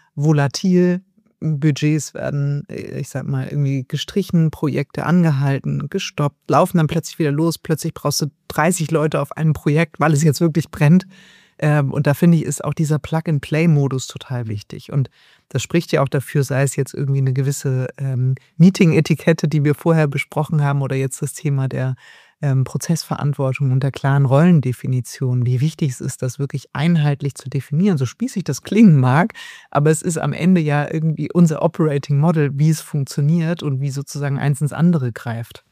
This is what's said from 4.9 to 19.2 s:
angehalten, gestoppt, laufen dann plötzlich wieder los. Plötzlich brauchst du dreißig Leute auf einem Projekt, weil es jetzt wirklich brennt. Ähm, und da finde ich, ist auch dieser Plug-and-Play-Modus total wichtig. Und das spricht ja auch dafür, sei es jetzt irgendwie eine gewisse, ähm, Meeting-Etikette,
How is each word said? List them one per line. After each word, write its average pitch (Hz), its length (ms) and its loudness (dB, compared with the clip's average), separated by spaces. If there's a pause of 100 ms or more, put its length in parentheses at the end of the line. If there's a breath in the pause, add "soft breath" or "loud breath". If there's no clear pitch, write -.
angehalten, 143 840 0
gestoppt, - 640 -6
laufen 175 280 4
dann 156 100 2
plötzlich - 320 -6
wieder 151 100 0
los. 156 280 -2
Plötzlich 160 360 -6
brauchst - 260 -4
du 156 60 -2 (220)
dreißig 160 420 0
Leute 156 300 0
auf - 160 -8
einem 156 160 0
Projekt, 156 480 -2
weil 156 120 2
es 147 120 2
jetzt 147 160 2
wirklich 165 300 0
brennt. 175 360 4 (540 loud breath)
Ähm, 147 320 0
und - 160 0
da 143 60 2
finde 170 220 4
ich, 151 80 -2
ist - 200 -6
auch 147 100 -4
dieser 151 240 0
Plug-and-Play-Modus 147 1120 0
total 120 400 -8
wichtig. 104 420 -10
Und 139 200 -2 (380 soft breath)
das - 140 -4
spricht - 300 -2
ja 151 100 2
auch 135 60 0
dafür, 143 340 -2
sei 131 220 0
es 135 100 -2
jetzt 135 200 -4
irgendwie 139 260 -2
eine 131 120 0
gewisse, 131 540 -2 (120)
ähm, 131 360 -2 (220 soft breath)
Meeting-Etikette, 165 920 4